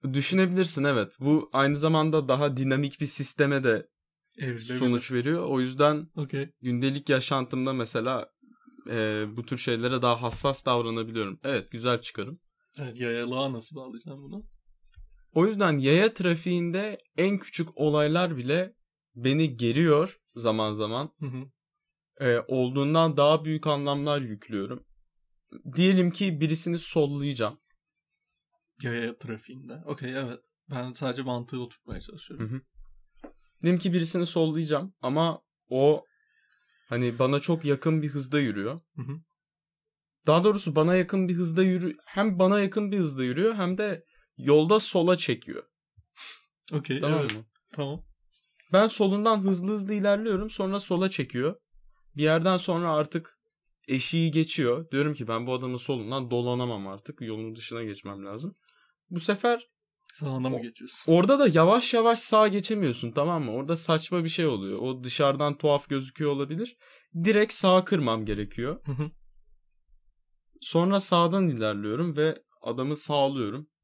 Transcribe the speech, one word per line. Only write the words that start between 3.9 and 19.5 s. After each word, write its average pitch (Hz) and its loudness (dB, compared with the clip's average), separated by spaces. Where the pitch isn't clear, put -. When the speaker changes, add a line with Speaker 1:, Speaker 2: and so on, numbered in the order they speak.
Speaker 2:
Evrilebilir. 120 -8
Speaker 1:
sonuç 123 0
veriyor. 143 -2
O 131 0
yüzden 147 0
Speaker 2:
Okey. 139 -6
Speaker 1:
gündelik 135 -2
yaşantımda 131 0
mesela, 120 -4
e, 107 -2
bu 113 -10
tür 127 -6
şeylere 120 -2
daha 120 2
hassas 135 -2
davranabiliyorum. 113 -2
Evet, 127 -4
güzel 120 -2
çıkarım. 117 -10
Speaker 2:
Evet, 123 -12
yayalığa 123 -4
nasıl 117 -12
bağlayacağım 131 -16
bunu? 185 -14
Speaker 1:
O 180 4
yüzden 196 2
yaya 165 4
trafiğinde 175 -2
en 196 2
küçük 165 -6
olaylar 151 2
bile 160 -2
beni 135 2